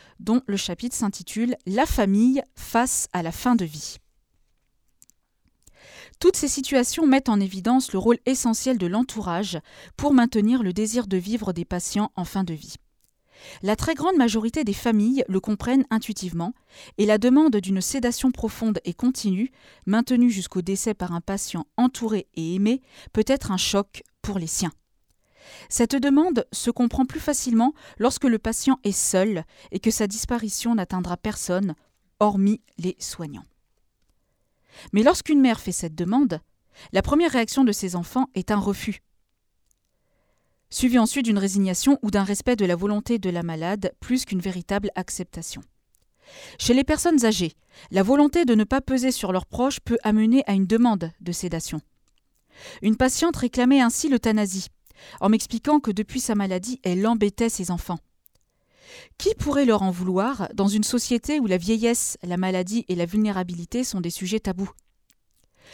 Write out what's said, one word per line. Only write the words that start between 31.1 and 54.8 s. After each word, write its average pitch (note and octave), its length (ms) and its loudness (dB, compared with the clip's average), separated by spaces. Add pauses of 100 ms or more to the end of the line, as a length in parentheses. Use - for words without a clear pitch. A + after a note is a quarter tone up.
personne, F#3+ 600 -4 (440)
hormis G3+ 420 2 (160)
les F3+ 220 -6
soignants. - 460 -12 (1500)
Mais G3+ 100 4
lorsqu'une D4 380 4
mère A#3+ 220 4
fait F#3 100 -6
cette E3 240 -6
demande, F3+ 460 0 (500)
la C#4+ 100 2
première D#4 300 2
réaction C4 320 2
de A3 80 4
ses F#3 240 -4
enfants B3+ 400 -2
est F#3+ 160 -4
un G3+ 80 2
refus, G3 420 -4 (1700)
suivi B3+ 280 2
ensuite A3+ 260 0
d'une G#3 140 2
résignation G3 640 2
ou G#3 80 -2
d'un G3 120 2
respect G#3 320 -2
de G#3 100 0
la F3 100 2
volonté G#3 420 -2
de F#3 140 -4
la E3+ 100 -4
malade E3+ 580 -4
plus B3+ 260 -4
qu'une F#3+ 140 -4
véritable F#3+ 540 -4
acceptation. - 720 -10 (960)
Chez A#3+ 160 2
les C4+ 80 4
personnes D4+ 420 2
âgées, F3+ 280 0 (360)
la F#3+ 140 2
volonté D4 420 4
de A#3+ 80 4
ne G#3+ 100 6
pas C4 160 0
peser C4 300 0
sur G3+ 220 -2
leurs F#3 160 -2
proches C4 320 -2
peut A#3 240 -2
amener A3 420 4
à G3+ 80 0
une F#3+ 140 2
demande G#3+ 440 2 (100)
de F3 100 -6
sédation. E3 500 -6 (1000)
Une A3 140 2
patiente C4 400 2
réclamait B3+ 440 4
ainsi A#3+ 280 0
l'euthanasie, G#3+ 580 0 (540)